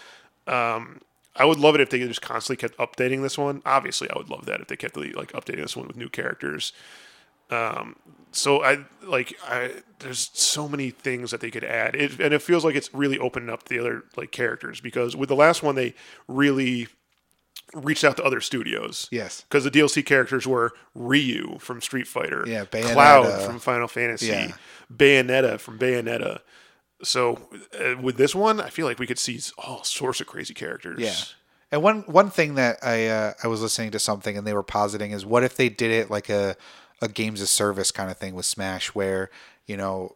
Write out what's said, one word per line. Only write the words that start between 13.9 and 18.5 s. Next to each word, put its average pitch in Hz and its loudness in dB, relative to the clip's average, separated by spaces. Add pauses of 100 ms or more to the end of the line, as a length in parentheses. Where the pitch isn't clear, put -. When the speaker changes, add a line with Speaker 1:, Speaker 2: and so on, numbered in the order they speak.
Speaker 1:
like, 135 -10
characters, - -6
because 120 -4
with 131 -4
the 139 2
last 151 6
one 143 2
they 123 -2 (340)
really 131 2 (840)
reached 151 -2
out 143 6
to - -4
other 131 0
studios. - -6